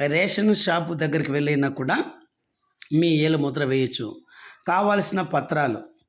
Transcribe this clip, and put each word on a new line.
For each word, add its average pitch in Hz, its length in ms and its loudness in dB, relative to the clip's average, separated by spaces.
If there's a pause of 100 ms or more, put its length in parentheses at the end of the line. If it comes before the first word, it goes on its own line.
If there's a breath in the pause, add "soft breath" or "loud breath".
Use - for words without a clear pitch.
రేషన్ 196 480 2
షాపు 170 400 0
దగ్గరికి 147 380 -2
వెళ్ళినా 143 380 0
కూడా 139 260 -2 (960)
మీ 165 260 4
ఏలుముద్ర 147 460 0
వేయచ్చు. 127 440 0 (580 loud breath)
కావాల్సిన 196 600 0
పత్రాలు 143 520 0 (280)